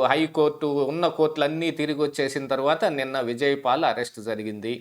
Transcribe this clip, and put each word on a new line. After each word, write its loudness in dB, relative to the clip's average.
హైకోర్టు, 2
ఉన్న 0
కోర్టులన్నీ 0
తిరిగి -2
వచ్చేసిన -2
తర్వాత 0
నిన్న -2
విజయ్ 0
పాల్ 2
అరెస్ట్ -2
జరిగింది. -6